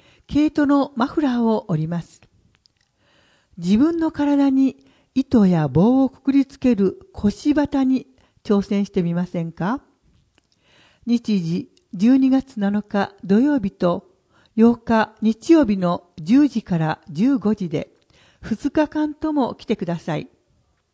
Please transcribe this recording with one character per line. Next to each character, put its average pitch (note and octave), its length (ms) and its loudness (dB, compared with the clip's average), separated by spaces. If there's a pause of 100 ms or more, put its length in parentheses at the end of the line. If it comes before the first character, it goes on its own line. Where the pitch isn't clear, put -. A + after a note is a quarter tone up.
(260)
毛 D4 200 0
糸 D4+ 200 0
の C#4 300 2
マ A#3 100 -2
フ D#4+ 140 -4
ラ B3+ 160 -2
ー A#3+ 60 -2
を A3 260 -2
織 D#3 140 -2
り D#3 60 -6
ま E3+ 140 -6
す。 - 180 -20 (1400)
自 F3+ 200 0
分 E4 220 0
の D#4+ 120 -2
体 C#4+ 400 0
に C4 340 -2 (300)
糸 A#3 320 2
や E3 220 2
棒 A3+ 360 2
を B3+ 60 -2
く - 120 -20
く C4+ 100 0
り C4+ 140 2
つ - 120 -20
け B3 160 2
る G3 240 0 (140)
腰 G#3 420 -2
旗 C#4+ 300 0
に C4 220 0 (380)
挑 G3+ 180 2
戦 G3+ 220 -2
し - 60 -8
て F#3 120 -2
み E3+ 120 -4
ま F3 120 -4
せ E3+ 160 -6
ん E3 100 -8
か？ G3+ 300 -6 (1200)
日 A#3 360 0
時、 E3 280 -6 (240)
十 A#3 240 4
二 C4 100 2
月 C4 320 -2
七 G3+ 220 -2
日 - 320 -6 (100)
土 G3 160 2
曜 C#4+ 180 0
日 G3 120 -4
と F3+ 400 -4 (440)
八 A#3 220 4
日 A3+ 460 -2
日 A3 320 2
曜 D4+ 100 6
日 G3+ 140 0
の F3 400 -4
十 A#3+ 280 4
時 A3+ 160 -6
か F3+ 140 -4
ら D#3 320 -2
十 A3 300 0
五 G#3 160 -2
時 F3 160 -6
で、 D3+ 200 -6 (520)
二 - 280 -6
日 D4+ 160 0
間 D4+ 280 -4
と D#4 180 -6
も C#4 220 -2
来 - 100 -20
て G#3+ 120 -4
く F3 100 -8
だ E3+ 120 -6
さ D#3 200 -6
い。 - 100 -12 (640)